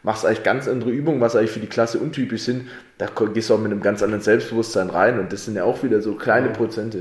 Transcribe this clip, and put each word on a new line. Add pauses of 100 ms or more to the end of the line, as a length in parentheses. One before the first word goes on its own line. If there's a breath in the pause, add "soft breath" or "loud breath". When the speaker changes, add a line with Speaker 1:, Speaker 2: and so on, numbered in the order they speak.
Speaker 1:
machst
eigentlich
ganz
andere
Übungen,
was
eigentlich
für
die
Klasse
untypisch
sind, (300 loud breath)
da
ko-,
gehst
du
auch
mit
einem
ganz
anderen
Selbstbewusstsein
rein
und
das
sind
ja
auch
wieder
so
kleine
Speaker 2:
Ja.
Speaker 1:
Prozente.